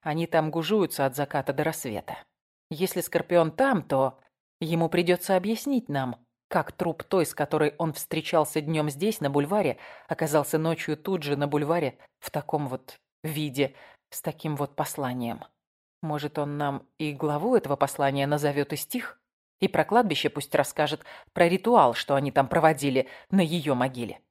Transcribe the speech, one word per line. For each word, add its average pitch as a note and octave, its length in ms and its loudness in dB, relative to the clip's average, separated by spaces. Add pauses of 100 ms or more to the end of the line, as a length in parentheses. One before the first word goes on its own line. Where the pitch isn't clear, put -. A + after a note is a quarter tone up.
Они D#3+ 260 -2
там D#3 240 2
гужуются E3 540 0
от C3 100 -2
заката C#3+ 380 -2
до D3 100 -2
рассвета. C#3 540 -6 (520)
Если F3 320 -4
Скорпион E3 500 2
там, C4 320 2
то C3+ 360 0 (400)
ему E3 300 0
придется F3 460 2
объяснить A3 540 -2
нам, C3 280 -4 (340)
как - 220 -2
труп E3 300 -4
той, F3+ 220 2
с - 80 -10
которой D3+ 440 0
он D#3+ 160 -2
встречался D#3 680 -2
днем D3+ 300 -2
здесь, E3 320 -2
на C#3+ 80 0
бульваре, C#3+ 480 0 (320)
оказался D3+ 480 0
ночью D#3 400 -2
тут F3 260 -4
же C#3+ 140 -2
на C#3+ 100 -2
бульваре D3 500 0 (220)
в - 100 -14
таком D3 380 -4
вот - 320 -12 (240)
виде, C#3+ 500 -2 (360)
с - 120 -14
таким D#3 360 -6
вот C#3+ 180 -6
посланием. B2+ 680 -6 (560)
Может, D3+ 360 -6
он D3 200 -4
нам C#3+ 280 -4 (120)
и D3+ 160 -4
главу D3+ 420 0
этого C#3+ 220 2
послания C#3 500 0
назовет D3 460 0
и - 20 -6
стих? - 460 -8 (400)
И F#3+ 80 2
про E3 160 2
кладбище G3 440 2
пусть - 240 -8
расскажет, D3 520 0 (260)
про F3 160 4
ритуал, F3+ 460 6
что - 220 -2
они C#3 160 0
там C3+ 180 2
проводили C#3+ 580 4 (220)
на F#3+ 120 4
ее D3+ 320 2
могиле. B2 460 -2 (120)